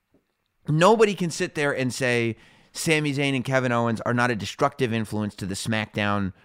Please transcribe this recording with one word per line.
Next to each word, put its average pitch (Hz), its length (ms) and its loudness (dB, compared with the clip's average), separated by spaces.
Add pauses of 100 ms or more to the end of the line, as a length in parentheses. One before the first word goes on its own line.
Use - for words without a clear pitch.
(680)
nobody 202 460 6
can 170 160 -4
sit - 240 -6
there 143 200 0
and 127 180 -2
say, 120 440 0 (400)
Sami 151 360 0
Zayn 139 220 0
and 123 80 -2
Kevin 127 280 0
Owens 117 300 0
are 120 120 -2
not 123 180 2
a 117 40 0
destructive 117 580 -2
influence 107 420 -4
to 107 100 -10
the 95 100 -6
SmackDown 104 800 -2 (120)